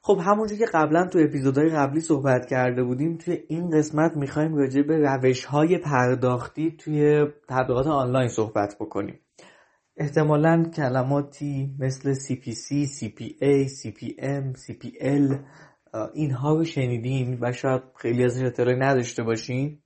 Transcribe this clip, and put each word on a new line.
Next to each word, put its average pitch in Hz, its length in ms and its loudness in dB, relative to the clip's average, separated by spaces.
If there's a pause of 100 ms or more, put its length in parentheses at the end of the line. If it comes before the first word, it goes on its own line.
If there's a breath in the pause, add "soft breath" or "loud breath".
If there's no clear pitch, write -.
خب، 196 180 4
همونجور 208 360 0
که 226 160 2
قبلاً 160 320 4
تو 180 120 0
اپیزودهای 143 500 2
قبلی 147 320 0
صحبت 139 460 2
کرده 127 380 0
بودیم، 143 320 -2
توی 165 220 -6 (100)
این 170 220 -4
قسمت 156 460 2
می‌خوایم 151 380 -2
راجع 139 280 2
به 156 160 2
روش‌های 139 800 2
پرداختی 127 1000 0
توی 147 480 2 (220)
تبلیغات 131 380 0
آنلاین 131 420 2
صحبت 104 520 -2
بکنیم. - 380 -6 (760 soft breath)
احتمالاً 156 800 2
کلماتی 139 1000 -2
مثل 131 340 -2
سی 131 240 -4
پی - 160 -12
سی، 143 340 -4
سی 113 220 -10
پی - 320 -14
ای، 139 280 4
سی 135 220 -12
پی - 280 -12
ام، 135 340 -6
سی - 220 -14
پی 120 260 -14
ال، 135 380 2 (560 loud breath)
آه، 110 200 -6
اینها 147 400 -2
رو 160 100 2
شنیدین 127 760 -2
و 120 120 -2
شاید 131 300 -2 (140)
خیلی 123 280 0
ازش 123 180 0
اطلاعی 123 360 0
نداشته 127 440 0
باشین. 127 640 -4